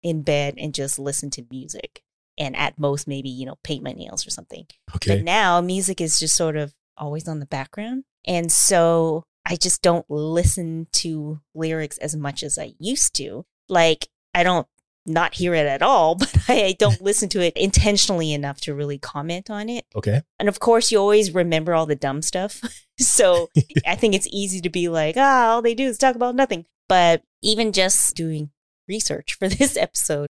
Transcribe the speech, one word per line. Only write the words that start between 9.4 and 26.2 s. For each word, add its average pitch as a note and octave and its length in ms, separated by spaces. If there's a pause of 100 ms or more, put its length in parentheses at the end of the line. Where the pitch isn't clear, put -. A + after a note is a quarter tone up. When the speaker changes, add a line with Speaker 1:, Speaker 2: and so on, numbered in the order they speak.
Speaker 1:
I F3 60
just - 260
don't E3+ 300
listen D#3+ 840
to D#3 440 (160)
lyrics D#3+ 440
as D#3 180
much C#3+ 260
as D3 160
I D#3 220
used A3 340
to. C3+ 320 (220)
Like, E3 400 (260)
I F3 80
don't F3+ 240 (420)
not D#3+ 260
hear F3 200
it D3+ 140
at C#3 140
all, F3 320
<laughs> - 20
but C4 180 (140)
I, B3 160
I F#3+ 120
don't G#3 240
listen G3+ 280
to F#3 120
it F3 160
intentionally G3 760
enough C#3+ 300
to D3+ 120
really C#3+ 240
comment E3 500
on G#3+ 200
it. A#3+ 160 (100)
Speaker 2:
Okay. C#3 280 (180)
Speaker 1:
And G3+ 80
of G3+ 100
course, A3+ 320
you A3+ 80
always G3+ 340
remember E3+ 420
all D#3+ 120
the D3+ 100
dumb C#3 260
stuff. F#3 400
<laughs> - 200 (160)
So F3+ 520 (160)
Speaker 2:
<laughs> - 200
Speaker 1:
I F3 80
think G#3 200
it's G3 180
easy F#3+ 300
to F3 80
be F3 180
like, D#3+ 300
"Ah, C4 320
all A#3 100
they A#3 140
do B3+ 100
is B3+ 140
talk C4 180
about B3 180